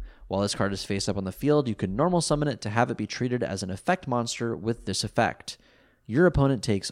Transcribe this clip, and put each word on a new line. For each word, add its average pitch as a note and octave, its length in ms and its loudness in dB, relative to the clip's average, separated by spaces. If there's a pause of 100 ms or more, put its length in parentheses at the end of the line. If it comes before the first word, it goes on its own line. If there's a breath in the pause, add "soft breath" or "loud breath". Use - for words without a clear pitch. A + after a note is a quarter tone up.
(280 soft breath)
While F#2+ 120 0
this G2+ 140 0
card G2 180 0
is F#2+ 120 -6
face G2 220 -2
up G2 120 0
on G2 60 -2
the F#2+ 80 -6
field, D3 360 2
you A2 60 0
can F#2+ 220 -4
normal E3+ 260 2
summon D3 260 0
it A2 140 -6
to G#2+ 80 -6
have A#2 200 2
it A#2 60 -6
be G#2+ 100 -4
treated B2 360 -2
as F#2+ 200 -4
an F#2+ 80 -6
effect F3 380 -2
monster A#2 480 -2
with G#2+ 300 -4
this G2 180 -2
effect. - 540 -2 (480 soft breath)
Your C#3 180 4
opponent C#3 380 4
takes G2+ 300 0